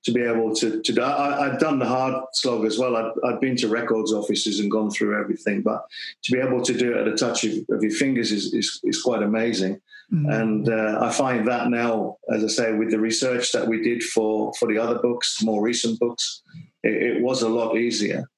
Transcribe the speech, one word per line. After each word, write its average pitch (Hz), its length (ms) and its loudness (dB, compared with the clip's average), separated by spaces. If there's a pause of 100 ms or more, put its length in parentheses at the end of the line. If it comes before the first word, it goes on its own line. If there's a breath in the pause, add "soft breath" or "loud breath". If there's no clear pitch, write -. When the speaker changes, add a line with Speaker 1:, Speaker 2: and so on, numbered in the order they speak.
Speaker 1:
to 120 60 0
be 120 100 2
able 113 340 0
to, 110 260 0
to - 120 -2
do, 120 80 4
I, 143 460 0
I'd 131 120 -2
done 151 200 2
the 123 60 0
hard 127 380 0 (100)
slog 113 320 0
as 107 140 0
well. 123 160 2
I'd, 110 160 0 (160)
I'd 113 140 -2
been 131 160 2
to 113 100 0
records 110 460 0
offices 104 460 -2
and 101 120 0
gone 107 180 0
through 104 300 0
everything, 104 420 -2
but - 240 -2 (380 loud breath)
to - 80 -2
be 127 80 2
able 127 240 0
to 127 100 0
do 120 200 2
it 107 80 0
at 107 60 2
a 107 100 0
touch 113 260 0
of, 107 100 0 (160)
of 107 140 2
your 107 80 2
fingers 120 400 0
is, 101 220 -2
is, - 300 2
is - 180 0
quite 110 220 2
amazing. 104 580 2 (300 loud breath)
Speaker 2:
Mm. 143 300 2
Speaker 1:
And, 110 280 2
uh, 110 320 0
I 113 100 2
find 123 360 0
that 123 220 0
now, 117 480 0 (160)
as 110 100 0
I 110 40 0
say, 113 260 0
with 107 160 2
the 110 100 2
research 120 520 0
that 110 160 0
we 113 160 0
did 120 180 0
for, 110 520 0
for 117 140 0
the 107 120 0
other 117 200 0
books, 120 440 -2
more 107 180 2
recent 117 380 -2
books, - 420 -4 (400 loud breath)
it, 113 360 0
it 113 40 0
was 123 220 0
a 113 60 0
lot 113 280 0
easier 104 500 -2 (100)